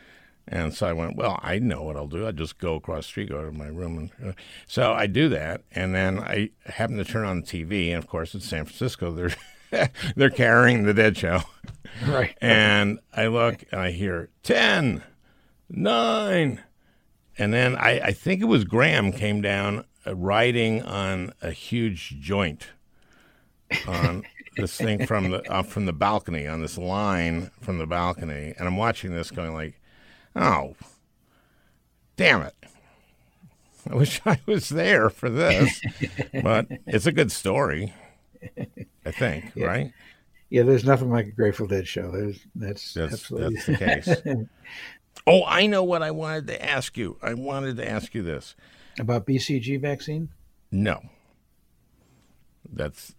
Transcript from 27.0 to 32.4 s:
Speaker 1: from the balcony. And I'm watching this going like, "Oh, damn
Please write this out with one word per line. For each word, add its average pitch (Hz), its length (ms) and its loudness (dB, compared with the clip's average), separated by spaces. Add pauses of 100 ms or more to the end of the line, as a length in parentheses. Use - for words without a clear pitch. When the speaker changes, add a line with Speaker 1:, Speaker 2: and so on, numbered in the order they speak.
Speaker 1:
from 92 200 -4
the 78 80 -4
balcony. 82 720 -4
And 90 100 -4
I'm 92 100 0
watching 107 360 -2
this 82 180 -6
going 80 220 -8
like, 78 280 -10 (520)
"Oh, 69 420 0 (1400)
damn 135 260 4